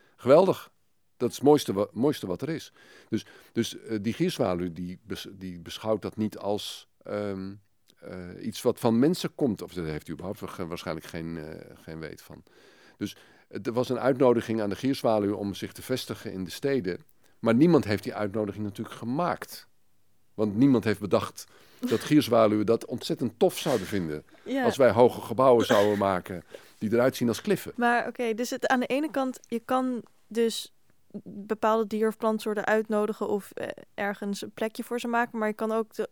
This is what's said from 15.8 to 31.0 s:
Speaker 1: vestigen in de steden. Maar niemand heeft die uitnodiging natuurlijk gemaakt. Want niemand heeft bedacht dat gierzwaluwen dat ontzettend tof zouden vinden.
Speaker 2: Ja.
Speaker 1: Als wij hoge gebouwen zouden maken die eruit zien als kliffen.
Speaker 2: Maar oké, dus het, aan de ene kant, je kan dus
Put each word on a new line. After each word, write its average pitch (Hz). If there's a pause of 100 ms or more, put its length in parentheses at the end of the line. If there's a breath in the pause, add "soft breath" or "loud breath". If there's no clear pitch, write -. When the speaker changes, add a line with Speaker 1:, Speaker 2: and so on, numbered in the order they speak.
Speaker 1:
vestigen 117
in 95
de 87
steden. 127 (400 soft breath)
Maar 113
niemand 147
heeft 101
die 113
uitnodiging 104
natuurlijk 104
gemaakt. 147 (680)
Want 104
niemand 123
heeft 104
bedacht 104 (340 soft breath)
dat 123
gierzwaluwen 113
dat 113
ontzettend 123
tof 180
zouden 117
vinden. 80 (200)
Speaker 2:
Ja. 262
Speaker 1:
Als 233
wij 127
hoge 113
gebouwen 120
zouden 104
maken 95 (340 loud breath)
die 107
eruit 120
zien 123
als 110
kliffen. -
Speaker 2:
Maar 240
oké, 233
dus 233
het, 254
aan 247
de 247
ene 294
kant, 262
je 233
kan 254 (240)
dus 226 (520)